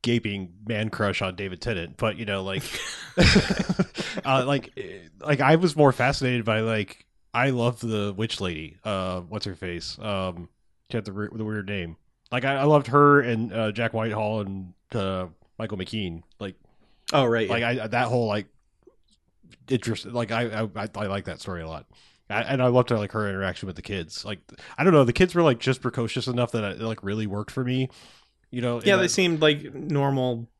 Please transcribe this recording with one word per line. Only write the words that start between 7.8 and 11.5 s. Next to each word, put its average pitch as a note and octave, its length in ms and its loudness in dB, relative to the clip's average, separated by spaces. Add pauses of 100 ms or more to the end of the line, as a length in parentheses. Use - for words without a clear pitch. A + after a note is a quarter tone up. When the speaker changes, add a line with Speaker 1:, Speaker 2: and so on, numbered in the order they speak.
Speaker 1:
witch G#2+ 260 -4
lady. D#2+ 420 -6
Uh, F#2 380 -2
what's F2 240 -10
her F#2+ 100 -8
face? F2 440 -8
Um, F#2 500 -6 (420)
she A#2+ 60 -4
had G#2 80 -4
the G2+ 80 -10
re-, G#2 180 -6
the A2 140 -8
weird G#2 220 -6